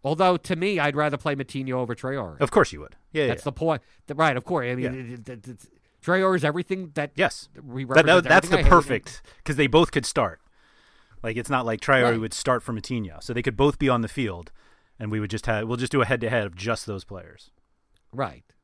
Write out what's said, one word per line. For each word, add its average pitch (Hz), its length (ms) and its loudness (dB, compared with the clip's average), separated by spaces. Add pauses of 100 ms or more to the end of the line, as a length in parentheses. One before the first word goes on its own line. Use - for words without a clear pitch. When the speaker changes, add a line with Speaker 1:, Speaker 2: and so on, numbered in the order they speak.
Speaker 1:
Although, 175 340 2
to - 180 -4
me, 185 220 -2
I'd 147 180 0
rather 147 200 0
play 143 180 -2
Mattino 131 400 -6
over 123 200 -4
Traore. 127 460 -8
Speaker 2:
Of 139 100 2
course - 220 4
you 76 80 -14
would. - 160 -18 (160)
Yeah, 151 140 0
Speaker 1:
That's 117 160 -2
Speaker 2:
yeah. - 20 -20
Speaker 1:
the 143 80 -4
point. 160 300 -2 (240)
The, 147 80 -10
right, 147 220 2
of 123 80 -6
course. 151 200 -2
I 123 100 -4
mean, 127 100 -4
Speaker 2:
Yeah. 127 80 -4
Speaker 1:
it, 127 200 -10
it, 117 160 -16
it, 120 200 -16
it's, 120 180 -18 (360)
Traore 190 320 2
is 151 100 0
everything 175 500 -4
that 147 200 -6
Speaker 2:
Yes. - 360 -2 (120)
Speaker 1:
we 131 220 -10
Speaker 2:
That, 127 100 -4
that, 160 120 8
Speaker 1:
represent 165 220 6
Speaker 2:
that's 170 200 6
the 180 100 4
Speaker 1:
everything - 0 -
I 165 40 2
hate. - 80 8
Speaker 2:
perfect, 143 520 4 (220)
'cause 143 120 -2
they 143 100 2
both 156 260 4
could 139 140 -2
start. 104 340 -2 (840)
Like, 113 140 -4
it's 120 140 -6
not 127 160 0
like 110 160 -4
Traore 127 300 4
Speaker 1:
Right. 113 80 0
Speaker 2:
would 110 120 -6
start 127 300 -2
for 127 100 -8
Mattino. 110 500 -6
So 120 120 -8
they 120 80 -2
could 117 140 -2
both 143 220 2
be 135 120 2
on 120 100 2
the 107 80 -2
field, 95 420 -6 (480)
and 107 120 -6
we 107 100 -2
would 107 100 -6
just 110 140 -6
have, 110 240 -2
we'll 120 80 -4
just 123 160 -4
do 143 80 2
a 113 60 2
head-to-head 117 400 0
of 87 80 -10
just 104 320 -6
those 98 180 -10
players. 87 460 -18 (640)
Speaker 1:
Right. 120 320 -8 (200)